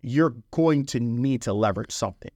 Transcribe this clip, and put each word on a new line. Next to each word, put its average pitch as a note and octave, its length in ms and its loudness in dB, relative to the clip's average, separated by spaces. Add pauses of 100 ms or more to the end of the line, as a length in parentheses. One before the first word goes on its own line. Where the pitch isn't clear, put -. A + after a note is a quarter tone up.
you're C3+ 340 2 (140)
going D#3+ 360 2
to C3+ 140 -4
need A#2+ 420 0
to A2 100 -2
leverage G#2 400 0
something - 440 -8